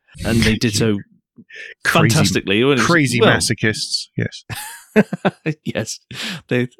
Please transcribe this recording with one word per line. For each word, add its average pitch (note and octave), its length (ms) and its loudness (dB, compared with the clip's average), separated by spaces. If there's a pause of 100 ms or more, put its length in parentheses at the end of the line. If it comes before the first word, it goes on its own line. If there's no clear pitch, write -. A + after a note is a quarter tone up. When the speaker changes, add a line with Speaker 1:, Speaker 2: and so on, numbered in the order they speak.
(260)
Speaker 1:
and A2+ 160 2
they A2 140 2
did A2 200 -2
so G#2+ 220 0 (440)
Speaker 2:
<laughs> - 440 -20
Crazy, D#3 280 4
Speaker 1:
fantastically. G2 500 2
Well, C#3+ 100 4
it - 60 2
was, A#2 60 0
Speaker 2:
crazy C#3+ 360 2
Speaker 1:
well, D#3+ 160 6
Speaker 2:
masochists, - 720 -2 (100)
yes. - 260 -6 (520)
Speaker 1:
<laughs> - 680 -2
Yes. - 360 -6 (500)
They, B2 180 0 (120)